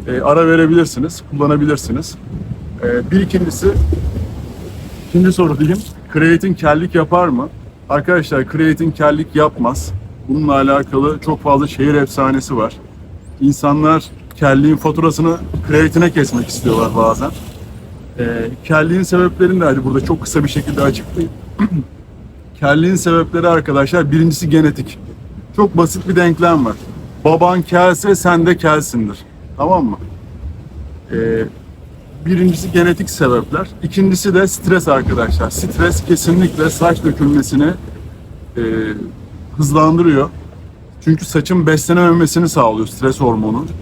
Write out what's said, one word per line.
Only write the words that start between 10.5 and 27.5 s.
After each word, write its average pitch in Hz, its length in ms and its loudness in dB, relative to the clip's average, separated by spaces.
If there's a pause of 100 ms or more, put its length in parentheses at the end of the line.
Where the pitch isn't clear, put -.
alakalı 139 680 2
çok 156 220 -4
fazla 143 260 2
şehir 147 260 0
efsanesi 135 640 0
var. 113 160 -2 (680)
İnsanlar 147 640 2 (300)
kelliğin 143 420 4
faturasını 160 600 0 (300)
kreatine 160 440 4
kesmek 120 360 -2
istiyorlar 113 480 -2
bazen. 113 360 0 (880)
Ee, 117 300 -4 (140)
kelliğin 165 400 0
sebeplerini 180 580 2
de 160 40 2
hadi 135 200 0
burada 131 200 0
çok 170 160 -2
kısa 156 220 -2
bir 143 60 -2
şekilde 147 320 -4
açıklayayım. 160 520 -2 (260)
<clears throat> 208 100 0 (880)
Kelliğin 160 360 2
sebepleri 165 520 0
arkadaşlar, 151 640 2
birincisi 160 380 2
genetik. 156 500 2 (560)
Çok 202 220 2
basit 175 320 0
bir 180 60 -2
denklem 165 500 2
var. 104 100 -4 (500)
Baban 170 360 4